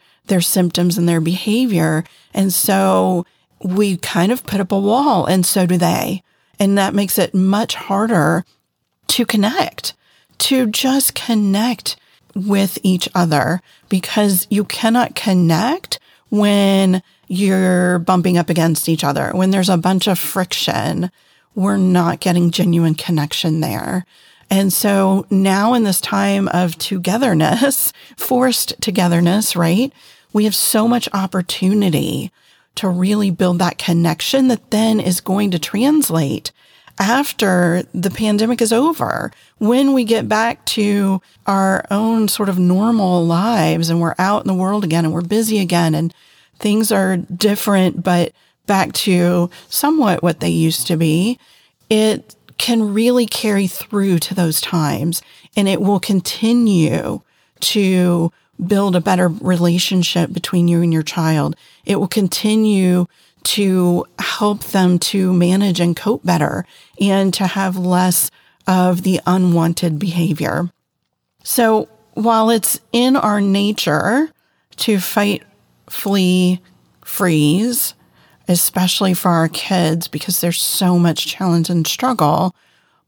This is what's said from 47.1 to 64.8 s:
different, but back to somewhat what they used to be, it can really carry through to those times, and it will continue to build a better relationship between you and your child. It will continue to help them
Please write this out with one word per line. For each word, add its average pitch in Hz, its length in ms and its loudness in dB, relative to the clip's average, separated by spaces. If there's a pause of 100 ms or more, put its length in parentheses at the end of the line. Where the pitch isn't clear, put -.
different, 190 880 0
but 175 280 0 (340)
back 190 260 0
to 175 580 0 (200)
somewhat 285 520 0
what 165 180 0
they 170 100 -2
used 160 380 0
to 165 100 0
be, 170 420 0 (500)
it 214 460 0 (220)
can 220 360 0
really 233 320 2
carry 202 420 -2
through 196 500 -2
to - 160 -4
those 170 260 -2
times, 160 640 -2 (340)
and 202 140 0
it 190 100 0
will 202 200 0
continue 202 1200 0 (380)
to 180 720 0 (340)
build 196 300 2
a 180 40 4
better 180 280 2
relationship 175 1080 0
between 175 340 0
you 170 140 2
and 170 100 2
your 160 120 0
child. 156 520 -2 (300)
It 196 120 0
will 196 100 -2
continue 196 1000 0 (380)
to 185 640 0 (140)
help 208 460 -4
them 180 340 2